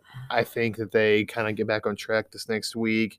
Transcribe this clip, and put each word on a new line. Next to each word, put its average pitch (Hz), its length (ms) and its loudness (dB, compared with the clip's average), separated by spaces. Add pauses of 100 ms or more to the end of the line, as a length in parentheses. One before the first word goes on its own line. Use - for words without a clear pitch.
(300)
I 120 140 2
think 113 320 -2
that 110 160 -6
they 107 320 6
kinda 107 280 -2
get 104 140 -2
back 107 220 0
on 101 80 -2
track 110 340 -2
this - 180 -16
next 110 280 -4
week. 110 420 0